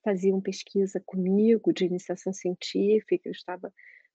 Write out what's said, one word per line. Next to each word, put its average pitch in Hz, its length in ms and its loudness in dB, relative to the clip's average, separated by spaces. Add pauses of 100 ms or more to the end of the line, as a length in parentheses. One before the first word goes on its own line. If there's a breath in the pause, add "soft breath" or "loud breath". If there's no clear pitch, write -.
faziam 190 360 2
pesquisa 190 640 -2
comigo 196 680 2
de 180 140 0
iniciação 180 460 -4
científica, 190 960 -2
eu 175 40 -8
estava 185 400 -14 (420 soft breath)